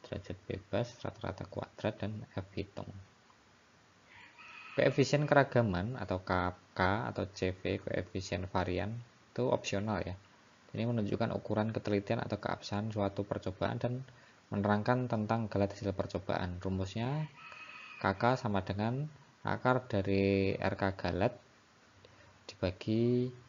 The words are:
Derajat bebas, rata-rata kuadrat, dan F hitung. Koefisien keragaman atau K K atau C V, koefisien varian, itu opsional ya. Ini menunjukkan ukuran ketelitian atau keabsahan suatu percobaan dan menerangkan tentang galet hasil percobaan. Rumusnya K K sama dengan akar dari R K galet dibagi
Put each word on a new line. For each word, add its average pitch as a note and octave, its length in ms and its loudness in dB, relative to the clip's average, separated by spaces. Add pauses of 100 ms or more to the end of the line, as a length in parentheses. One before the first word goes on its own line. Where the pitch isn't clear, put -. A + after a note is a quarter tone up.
(100)
Derajat F#2+ 320 -8
bebas, G2 480 -2 (160)
rata-rata F#2+ 400 -6
kuadrat, - 560 -4
dan G#2+ 320 -6
F F#2+ 240 -6
hitung. G2 320 -8 (1800)
Koefisien C#3+ 560 4
keragaman A#2+ 640 4
atau F#2+ 240 -2
K F2+ 320 2 (240)
K G2+ 400 2
atau G2 160 -2
C F#2 240 -2
V, F#2+ 240 -2
koefisien F#2 720 -4
varian, F#2 400 0 (400)
itu B2 160 -2
opsional G#2 560 0
ya. F#2+ 160 -6 (560)
Ini A2+ 160 0
menunjukkan G#2+ 480 0
ukuran G#2+ 320 0
ketelitian G#2+ 480 0
atau G#2+ 160 -4
keabsahan G#2 560 -4
suatu G2+ 320 0
percobaan G2+ 560 -2
dan B2 240 -2 (480)
menerangkan G#2 560 2
tentang A2+ 400 0
galet G2 240 2
hasil G2 240 -2
percobaan. F2+ 640 -2
Rumusnya A2 720 -2 (720)
K - 20 -2 (140)
K B2 160 6
sama G2 320 0
dengan A#2 400 0 (400)
akar B2 400 2
dari G2 720 4
R G2 160 0
K F#2+ 240 0
galet F2+ 320 2 (1200)
dibagi A#2 800 0 (180)